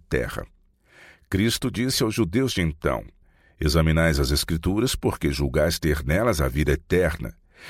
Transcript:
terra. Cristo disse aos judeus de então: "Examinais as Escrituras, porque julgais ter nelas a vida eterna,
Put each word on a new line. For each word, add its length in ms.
terra. 360
Cristo 420
disse 320
aos 100
judeus 380
de 100
então: 440
"Examinais 600
as 120
Escrituras, 640
porque 360
julgais 480
ter 240
nelas 380
a 80
vida 240
eterna, 600